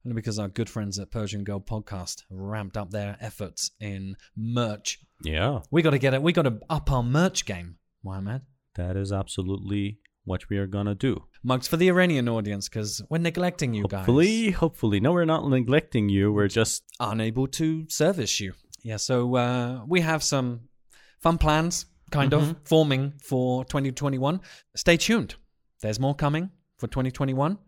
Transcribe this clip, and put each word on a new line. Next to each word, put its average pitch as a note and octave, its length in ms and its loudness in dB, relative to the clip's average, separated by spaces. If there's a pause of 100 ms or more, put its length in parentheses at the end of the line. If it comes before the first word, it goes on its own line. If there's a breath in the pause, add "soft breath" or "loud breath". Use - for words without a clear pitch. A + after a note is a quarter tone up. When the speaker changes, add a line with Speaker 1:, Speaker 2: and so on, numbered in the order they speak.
Speaker 1:
only B2 100 -6
because A2 240 -4
our G2+ 100 -4
good A2 220 -4
friends G2+ 280 -6
at G2 120 -10
Persian G#2 340 -6
Girl G2+ 160 -6
Podcast G2 680 -10
ramped G2+ 460 -8
up G2+ 140 -8
their G2+ 300 -6
efforts - 500 -8 (100)
in F#2+ 360 -8 (200 soft breath)
merch. A2+ 640 -4 (240)
Speaker 2:
Yeah. F2+ 380 0 (100)
Speaker 1:
We D#3+ 120 4
gotta D3 160 4
get C3 160 4
it. C3+ 80 0
We E3+ 100 4
gotta C3+ 260 2 (120)
up D3+ 200 0
our B2+ 120 2
merch D#3 440 2
game, F2 300 -10 (260)
Mohammed. G2 400 -8 (340)
Speaker 2:
That F2+ 200 -4
is G2 160 -2
absolutely G2 880 -4 (260)
what F#2 240 -4
we G#2 100 -2
are G2 80 0
gonna G2+ 280 -2
do. A#2 300 -2 (180)
Speaker 1:
Mugs B2+ 260 -2
for E3 80 0
the F3+ 120 6
Iranian F3 400 4
audience, G#2 400 -2
'cause G#2+ 420 -6
we're D#3+ 80 0
neglecting E3+ 560 -2
you G#2 140 -2
guys. G2 180 -4
Speaker 2:
Hopefully, G3+ 460 4
hopefully. A#2+ 480 2
No, C3 120 4
we're F3 140 4
not D#3+ 220 0
neglecting B2+ 600 2
you. G2 240 4
We're G#2 160 4
just - 340 0 (160)
Speaker 1:
unable A2 500 -2
to D#3+ 420 -2
service F3 500 0
you. F#2+ 140 -8 (280)
Yeah, A2 140 -8
so, B2 400 0
uh, B2 500 0
we F3 140 4
have D#3+ 220 0
some B2 460 -2 (520 soft breath)
fun E3 180 2
plans, D#3 480 2 (240)
kind C#3 220 2
Speaker 2:
Mm-hmm. D3+ 180 4
Speaker 1:
of, E3 140 -6
forming C#3+ 480 4 (100)
for B2+ 420 0
twenty C#3 280 -2
twenty-one. C#3 480 -2 (340 loud breath)
Stay - 240 4
tuned. G#3 380 0 (440)
There's G#2+ 200 -2
more C3+ 140 2
coming D#3 360 0 (280)
for - 80 -6
twenty C3 240 -2
twenty-one. C#3 580 0